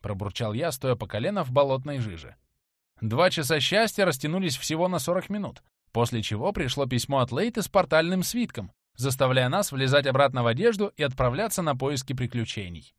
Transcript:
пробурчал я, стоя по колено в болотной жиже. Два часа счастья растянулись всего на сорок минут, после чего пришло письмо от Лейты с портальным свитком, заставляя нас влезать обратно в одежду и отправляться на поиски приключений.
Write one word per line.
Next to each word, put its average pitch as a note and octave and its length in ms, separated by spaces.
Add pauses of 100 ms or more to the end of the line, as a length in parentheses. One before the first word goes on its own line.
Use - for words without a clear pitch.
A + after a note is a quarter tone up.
пробурчал G#2 520
я, D#3 180
стоя C3 240
по A#2+ 100
колено E3 380
в B2+ 80
болотной C#3 480
жиже. E2+ 360 (680)
Два C#3 280
часа D#3 300
счастья G#3 440
растянулись E3 540
всего D#3+ 300
на F3+ 100
сорок F3+ 320
минут, G3 320 (300)
после A2+ 320
чего B2 300
пришло C#3 340
письмо B2+ 320
от B2 120
Лейты G#3 300
с - 60
портальным E3+ 560
свитком, F#3 480 (240)
заставляя C3 520
нас F#3 240
влезать C3+ 360
обратно C3+ 340
в A#2 60
одежду G3 500
и D3+ 60
отправляться C#3 580
на D3+ 140
поиски C3+ 380
приключений. A2+ 840